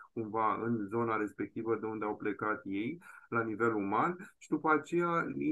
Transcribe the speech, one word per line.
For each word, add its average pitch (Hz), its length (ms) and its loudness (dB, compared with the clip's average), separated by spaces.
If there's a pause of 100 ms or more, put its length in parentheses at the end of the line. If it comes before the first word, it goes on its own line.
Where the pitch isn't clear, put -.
(120)
cumva 110 520 0
în 113 240 0
zona 113 280 2
respectivă 107 640 -2
de 110 60 -4
unde 110 180 -4
au 107 120 -2
plecat 104 480 -2
ei, 110 340 -4 (300)
la 117 140 0
nivel 110 320 2
uman, 123 640 0
și - 100 -20
după 156 300 2
aceea, 170 480 2
în - 140 -4 (120)